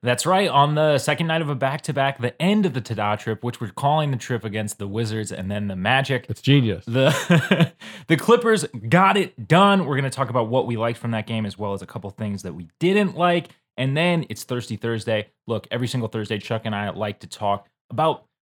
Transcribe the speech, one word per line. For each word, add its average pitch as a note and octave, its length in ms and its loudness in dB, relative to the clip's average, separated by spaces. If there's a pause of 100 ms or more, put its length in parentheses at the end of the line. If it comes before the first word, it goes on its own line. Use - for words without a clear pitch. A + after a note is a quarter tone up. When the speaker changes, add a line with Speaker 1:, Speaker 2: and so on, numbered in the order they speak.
Speaker 1:
That's B2 220 0
right. F#3 240 4
On D3 260 4
the D3+ 220 4
second D3 300 0
night D#3+ 140 0
of D3 60 -2
a C#3+ 80 -2
back-to-back, C3+ 640 -2
the A#2+ 220 -4
end G3 240 4
of C#3+ 80 0
the B2 80 -4
Tada G#2 360 -2
trip, A2+ 280 -6
which A#2+ 160 -6
we're G#2+ 100 -6
calling D3 400 0
the B2+ 60 -2
trip A2+ 260 -6
against G#2+ 360 -6
the G2+ 80 -6
Wizards G#2+ 440 -4
and F#2+ 180 -8
then G#2 200 -4
the F#2+ 80 -6
Magic. B2+ 500 0
Speaker 2:
It's - 140 -8
genius. A#2+ 420 4
Speaker 1:
The, C#3+ 880 2 (180)
<laughs> - 180 -20
the D#3+ 100 4
Clippers A3+ 480 4 (240)
got F#3+ 260 6
it C#3+ 320 -4
done. F#3+ 380 6
We're C#3 100 -2
gonna C3+ 140 0
talk B2+ 200 -2
about A#2 200 0
what B2 180 2
we A#2+ 80 -2
liked A#2 240 -2
from A#2+ 120 -6
that G#2+ 160 -4
game A2 180 -4
as G2 120 -10
well G2+ 140 -6
as F#2+ 100 -6
a F#2 60 -16
couple F#2+ 220 -12
things G2+ 340 -8
that F2 100 -10
we E2 140 -14 (120)
didn't F#3+ 360 2
like. F3 320 0 (300)
And C3+ 180 -2
then E3+ 340 2
it's - 140 -12
Thirsty A#2+ 320 -6
Thursday. A2 540 -4 (180)
Look, A2 240 -4
every A#2+ 160 -2
single A#2 220 -4
Thursday, G#2+ 300 -4
Chuck A2+ 260 -6
and G#2+ 100 -4
I G2+ 140 -4
like G#2 320 -6
to F2+ 60 -18
talk G2+ 420 -4 (200)
about D#3 360 0 (180)